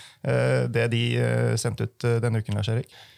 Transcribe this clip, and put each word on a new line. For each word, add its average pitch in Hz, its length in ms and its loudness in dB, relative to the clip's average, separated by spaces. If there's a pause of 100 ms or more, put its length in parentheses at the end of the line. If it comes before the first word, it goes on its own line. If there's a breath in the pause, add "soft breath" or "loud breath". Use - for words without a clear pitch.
(220 loud breath)
eh, 127 500 2
det 117 220 2
de, 117 80 2 (160)
eh, 120 400 2
sendte 113 320 -4
ut, - 140 -14
eh, 117 180 2
denne 113 160 0
uken, 107 160 -4
Lars 107 160 -2
Erik? 117 160 -2 (320 loud breath)